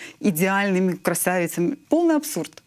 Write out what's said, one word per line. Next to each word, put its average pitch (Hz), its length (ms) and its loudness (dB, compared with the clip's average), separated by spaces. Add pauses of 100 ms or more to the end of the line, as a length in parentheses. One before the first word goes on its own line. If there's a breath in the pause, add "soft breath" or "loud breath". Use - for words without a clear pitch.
(180 loud breath)
идеальными 190 760 0
красавицами. 175 800 -2 (120)
Полный 330 280 2
абсурд. - 500 -6